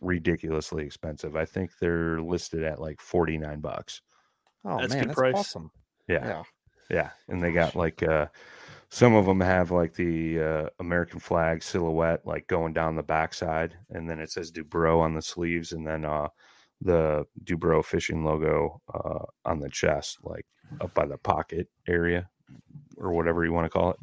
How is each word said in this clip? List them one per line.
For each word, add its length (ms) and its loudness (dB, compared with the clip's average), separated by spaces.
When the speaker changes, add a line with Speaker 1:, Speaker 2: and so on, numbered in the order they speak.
Speaker 1:
ridiculously 840 -2
expensive. 520 -10
I 80 -2
think 340 -6
they're 420 0
listed 420 -4
at, 180 -4
like, 200 -10
forty-nine 600 0
bucks. 420 -10
Speaker 2:
Oh, 140 -4
Speaker 3:
That's 140 -2
Speaker 2:
man, 100 0
Speaker 3:
good 60 0
Speaker 2:
that's 100 -6
Speaker 3:
price. 160 4
Speaker 2:
awesome. 360 -6
Speaker 1:
Yeah. 200 0
Speaker 2:
Yeah. 160 -6
Speaker 1:
Yeah. 200 0
And 140 -2
they 100 2
got, 220 4
like, 300 0
uh, 220 2
some 240 8
of 140 8
'em 120 4
have, 320 4
like, 220 2
the, 460 0
uh, 280 -2
American 400 -2
flag 460 0
silhouette, 640 0
like, 200 -6
going 280 0
down 200 0
the 80 -4
backside, 720 -2
and 180 -8
then 120 -6
it 100 -10
says 220 -8
Dubrow 480 2
on 140 2
the 80 -4
sleeves, 500 -4
and 140 -8
then, 180 -4
uh, 240 -2
the 440 4
Dubrow 400 2
fishing 400 -2
logo, 560 0
uh, 300 -6
on 160 -2
the 80 -6
chest, 540 0
like, 240 -10
up 140 -6
by 120 4
the 120 -6
pocket 500 -2
area 420 0
or 160 -4
whatever 320 2
you 80 2
wanna 160 0
call 220 2
it. 120 -4